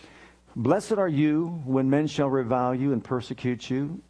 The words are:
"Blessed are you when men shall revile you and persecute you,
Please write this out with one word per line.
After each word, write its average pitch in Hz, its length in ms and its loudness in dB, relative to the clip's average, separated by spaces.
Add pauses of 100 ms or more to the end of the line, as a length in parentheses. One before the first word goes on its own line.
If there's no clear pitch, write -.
(560)
"Blessed 165 380 2
are 196 120 2
you 156 580 0
when 131 240 2
men 147 200 2
shall 143 200 0
revile 127 460 0
you 135 180 0
and 113 120 -2
persecute 123 680 -4
you, 143 400 -4